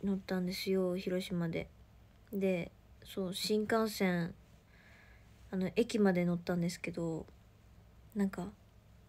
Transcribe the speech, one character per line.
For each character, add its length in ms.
ー 40
乗 80
っ 40
た 200
ん 80
で 60
す 180
よ、 260
広 300
島 220
で。 200
で、 380
そ 240
う、 60
新 280
幹 280
線、 440
あ 60
の、 200
駅 220
ま 140
で 120
乗 100
っ 40
た 160
ん 60
で 100
す 100
け 120
ど、 340
な 120
ん 40
か、 200